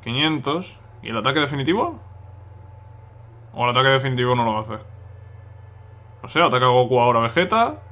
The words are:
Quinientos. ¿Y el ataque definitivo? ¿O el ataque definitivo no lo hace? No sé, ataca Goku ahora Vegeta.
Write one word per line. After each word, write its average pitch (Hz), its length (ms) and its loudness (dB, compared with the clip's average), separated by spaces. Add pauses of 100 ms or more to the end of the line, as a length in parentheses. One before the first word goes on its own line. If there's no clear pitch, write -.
Quinientos. 147 760 -4 (240)
¿Y - 60 -12
el 113 80 -4
ataque 135 220 0
definitivo? 151 640 -2 (1500)
¿O 120 120 -4
el 123 40 2
ataque 127 200 4
definitivo 127 460 0
no 120 100 0
lo 107 120 -2
hace? 107 200 -8 (1500)
No 120 60 -14
sé, 151 120 0
ataca 127 240 4
Goku 123 340 4
ahora 120 200 4
Vegeta. 185 600 0 (120)